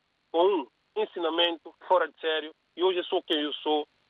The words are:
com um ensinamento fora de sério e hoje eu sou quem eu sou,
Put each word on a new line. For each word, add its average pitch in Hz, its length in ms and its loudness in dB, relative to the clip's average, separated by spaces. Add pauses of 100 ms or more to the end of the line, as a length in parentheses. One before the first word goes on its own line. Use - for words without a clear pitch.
(320)
com 170 160 4
um 196 560 -2
ensinamento 170 720 -2 (140)
fora 175 180 4
de - 140 -12
sério 156 320 -4 (240)
e 165 80 -2
hoje 180 160 2
eu 170 100 -6
sou 185 160 0
quem 156 160 -2
eu 147 120 -4
sou, 151 300 -2 (260)